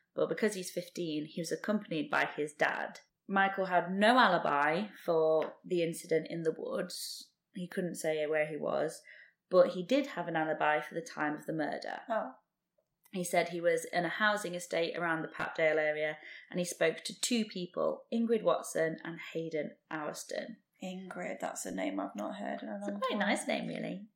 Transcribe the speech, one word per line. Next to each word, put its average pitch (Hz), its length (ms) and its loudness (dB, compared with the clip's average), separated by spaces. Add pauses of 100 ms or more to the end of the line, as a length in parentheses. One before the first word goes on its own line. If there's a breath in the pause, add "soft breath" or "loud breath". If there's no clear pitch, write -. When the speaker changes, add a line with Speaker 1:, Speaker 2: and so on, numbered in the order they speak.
(140)
Speaker 1:
but - 140 2
because 202 260 0
he's 180 180 -8
fifteen, 160 540 -4
he 175 140 -8
was 165 120 -4
accompanied 160 580 -2
by 143 260 2
his 151 160 -2
dad. - 460 -2 (300)
Michael 196 380 2
had 180 260 2
no 214 260 6
alibi 165 680 4 (180)
for 160 480 4 (100)
the 175 180 0
incident 165 460 0
in 170 140 -4
the 160 140 2
woods. - 720 -6 (260)
He 180 140 -6
couldn't 180 280 -4
say 156 300 0
where 156 220 2
he 156 80 -4
was, 147 440 -2 (480 soft breath)
but 180 200 8
he 180 160 -4
did 269 240 2
have 175 180 -6
an 165 80 -2
alibi 156 460 4
for - 140 -8
the 165 60 -4
time 151 360 -2
of - 100 -14
the 165 60 -4
murder. 156 480 -4 (100)
Speaker 2:
Oh. 220 220 -2 (800)
Speaker 1:
He 185 100 -2
said 170 280 2
he 170 100 -4
was 165 320 4
in 175 120 2
a 165 40 0
housing 208 480 0
estate 170 420 -2
around 165 240 0
the - 60 -6
Papdale 160 500 2
area, 151 400 0 (320 loud breath)
and 175 80 -4
he 175 80 0
spoke - 380 2
to - 160 -10
two 226 240 2
people, 175 580 -2 (100)
Ingrid 226 300 2
Watson 160 640 0
and 165 140 -8 (140)
Hayden 160 380 -4 (180)
Ariston. - 680 -8 (260)
Speaker 2:
Ingrid, 185 580 -8
that's - 240 -6
a 92 80 -6
name 95 280 -2
I've - 160 -6
not 208 180 -6
heard - 280 -6
in - 60 -8
a 208 80 -6
Speaker 1:
It's 202 120 -6
a - 20 -2
Speaker 2:
long 202 100 -6
Speaker 1:
quite 523 100 0
Speaker 2:
time. 254 100 0
Speaker 1:
nice 202 260 0
name, - 220 -2
really. - 460 -6